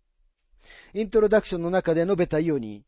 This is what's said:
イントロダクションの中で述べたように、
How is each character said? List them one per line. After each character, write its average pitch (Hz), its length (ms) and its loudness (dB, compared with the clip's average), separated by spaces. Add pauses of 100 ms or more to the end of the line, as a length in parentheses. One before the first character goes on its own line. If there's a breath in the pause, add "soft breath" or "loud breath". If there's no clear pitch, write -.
(960 loud breath)
イ 214 100 -4
ン 202 60 -8
ト 220 100 4
ロ 214 80 4
ダ 208 140 4
ク - 40 -18
シ 190 100 -6
ョ - 20 -6
ン 170 40 -4
の 170 80 -4
中 180 220 0
で 165 120 2
述 190 120 0
べ 170 100 0
た 156 140 -2
よ 160 140 0
う 139 40 -2
に、 104 300 -12